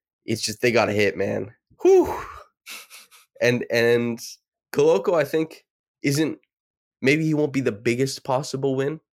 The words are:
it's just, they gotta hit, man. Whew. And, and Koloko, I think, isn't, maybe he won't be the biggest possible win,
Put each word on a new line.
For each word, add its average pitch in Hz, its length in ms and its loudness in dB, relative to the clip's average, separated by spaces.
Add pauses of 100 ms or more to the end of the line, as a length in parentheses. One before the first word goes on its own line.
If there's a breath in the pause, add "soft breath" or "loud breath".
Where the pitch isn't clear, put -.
(240)
it's 113 180 -4
just, 107 180 -6
they 123 100 2
gotta 107 220 2
hit, 104 240 2
man. 104 360 -4 (300)
Whew. 370 400 4 (1200 loud breath)
And, 120 300 0
and 120 500 2 (520)
Koloko, 175 420 2
I 151 100 2
think, 160 400 -6 (380)
isn't, 139 360 0 (640)
maybe 151 240 2
he 156 100 0
won't 147 180 0
be 139 80 -2
the 120 120 -2
biggest 120 520 -2
possible 135 520 -4
win, 143 240 -4 (120)